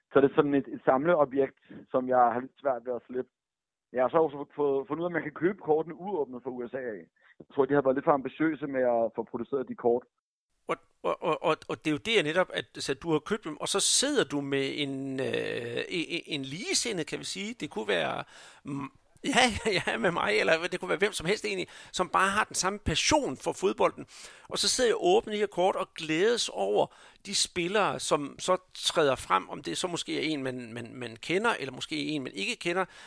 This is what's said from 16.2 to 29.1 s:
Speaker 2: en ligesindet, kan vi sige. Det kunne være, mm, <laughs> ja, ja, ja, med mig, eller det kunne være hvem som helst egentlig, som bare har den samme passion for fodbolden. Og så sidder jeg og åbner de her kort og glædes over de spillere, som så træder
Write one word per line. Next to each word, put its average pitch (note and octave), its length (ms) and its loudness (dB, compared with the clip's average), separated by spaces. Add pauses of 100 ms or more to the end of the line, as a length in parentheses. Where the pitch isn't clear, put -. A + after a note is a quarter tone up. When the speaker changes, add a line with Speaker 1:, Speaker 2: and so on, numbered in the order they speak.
Speaker 2:
en D3 140 -6
ligesindet, F#3 640 -4
kan D3 120 -8
vi C#3+ 60 -12
sige. G3+ 280 -8
Det - 160 -10
kunne G#3+ 180 -6
være, D#3+ 360 -2 (400)
mm, C#3 260 -8 (340)
<laughs> C4+ 120 -2
ja, B3+ 100 6 (200)
ja, A3+ 60 2 (160)
ja, A3 100 -2
med G#3 140 2
mig, F3 280 0
eller E3+ 140 4 (180)
det F3+ 80 -4
kunne F3+ 100 -8
være E3 80 0
hvem G3 140 0
som D#3+ 140 -6
helst G#3 200 -2
egentlig, F#3+ 220 -4 (240)
som F3+ 180 -2
bare F#3 200 4
har G#3+ 140 2
den - 120 -6
samme G3 240 -2
passion F#3+ 580 2
for - 140 -4 (100)
fodbolden. F#3 440 0 (440)
Og - 80 -4
så G#3 120 0
sidder B3 200 2
jeg F#3 60 2
og - 100 -2
åbner G#3+ 280 4
de G#3 60 -2
her G#3 80 0
kort F#3 280 2
og - 180 -6
glædes E3 560 0
over G3 360 2 (400)
de G3 100 -6
spillere, F3 640 0
som C#3+ 400 0
så F#3 180 2 (160)
træder C#3+ 420 2